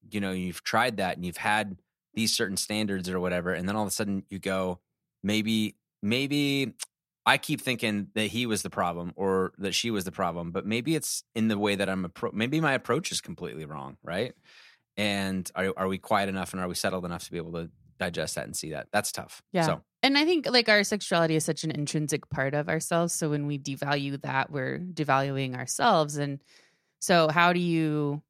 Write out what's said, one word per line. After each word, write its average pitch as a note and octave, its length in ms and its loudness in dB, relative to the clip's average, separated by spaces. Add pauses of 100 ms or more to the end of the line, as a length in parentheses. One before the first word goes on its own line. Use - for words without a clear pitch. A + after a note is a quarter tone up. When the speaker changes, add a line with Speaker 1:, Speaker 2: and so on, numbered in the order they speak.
(100)
Speaker 1:
you G#2 80 -4
know, G2 140 -2
you've F2+ 320 -4
tried A#2 320 2
that F#2 200 0
and F2+ 100 -6
you've F2 100 -6
had G#2+ 400 0 (360)
these A2 220 0
certain G2 220 0
standards G2+ 520 -2
or F#2 120 0
whatever, F2+ 320 0
and F2 160 -2
then G#2 80 -2
all G#2+ 60 0
of G2+ 60 -2
a F2+ 40 -4
sudden G2 380 -2
you G2 100 -8
go, F#2+ 400 -2 (420)
"Maybe, G#2+ 540 0 (260)
maybe C#3 720 0 (520)
I C3 140 6
keep C#3+ 220 -2
thinking G#2+ 540 0
that G#2+ 140 0
he A#2+ 180 -2
was G#2+ 160 0
the F2+ 80 -6
problem F2 440 -2
or F#2+ 440 0
that F#2+ 180 -2
she A#2 160 0
was G2 120 0
the F2+ 60 -6
problem, E2+ 400 -2
but F#2 160 -4
maybe A#2+ 300 0
it's - 260 -4 (140)
in A2 100 2
the A2 100 2
way G2+ 200 2
that F#2+ 120 0
I'm F#2 200 -2
appro-, F#2+ 240 -6
maybe B2+ 280 0
my D3+ 120 2
approach C3 400 -2
is - 80 -4
completely D#2+ 440 -10
wrong," C#2+ 380 -12
right? G2 320 -4 (640)
And G2 580 -2
are, F#2+ 220 0
are F#2+ 100 -2
we F#2+ 120 -2
quiet G2+ 300 0
enough F#2+ 240 -4
and F#2 80 -6
are F#2 60 -4
we F2 80 -4
settled F#2 300 -2
enough F2 220 -6
to - 40 -14
be F2+ 60 -8
able E2 160 -8
to E2+ 180 -6 (300)
digest F2 340 -4
that C2 120 -6
and - 100 -10
see D#2 160 -8
that? C#2 200 -8
That's G#2 200 0
tough. - 280 -12 (120)
Speaker 2:
Yeah. E3+ 140 2
Speaker 1:
So. - 160 0 (200)
Speaker 2:
And C#4 160 6
I D4 60 4
think, E4 260 2
like, A#3+ 180 6
our G#3 140 6
sexuality E3+ 540 2
is D#3 80 2
such - 180 -2
an D#3+ 80 -2
intrinsic D3 580 -2
part C3+ 260 -2
of D3 140 0
ourselves. E3+ 460 0
So D#3+ 160 0
when D3 160 0
we D3 100 -2
devalue C#3 680 -2
that, C3+ 280 0
we're C3+ 300 -4
devaluing C#3 760 0
ourselves. D3+ 600 2
And C#3+ 240 -2 (600)
so E3+ 280 6
how F3 240 6
do F3 80 2
you D3+ 680 2